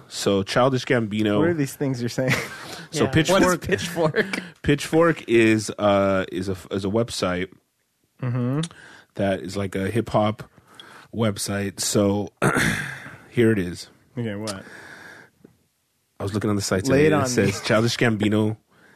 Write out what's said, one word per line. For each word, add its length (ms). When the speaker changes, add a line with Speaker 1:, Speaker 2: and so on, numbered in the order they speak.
Speaker 1:
so 340
Childish 420
Gambino. 540
Speaker 2:
What 100
are 60
these 200
things 280
you're 60
saying? 240
Speaker 1:
So 140
Speaker 3:
Yeah. 60
Speaker 1:
Pitchfork, 320
Speaker 2:
What 100
is 140
Pitchfork? 760
Speaker 1:
<laughs> 120
Pitchfork 680
is, 500
uh, 540
is 160
a, 80
is 140
a 40
website 600
Speaker 2:
Mm-hmm. 380
Speaker 1:
that 240
is 180
like 180
a 140
hip 180
hop 340
website. 680
So 500
<clears throat> 920
here 220
it 60
is. 320
Speaker 2:
Okay, 160
what? 300
Speaker 1:
I 40
was 100
looking 160
on 80
the 60
site 260
Speaker 2:
Lay 80
Speaker 1:
today, 80
Speaker 2:
it 80
Speaker 1:
and 40
Speaker 2:
on 80
Speaker 1:
it 40
says 320
Speaker 2:
me. 60
Speaker 1:
Childish 320
Gambino. 580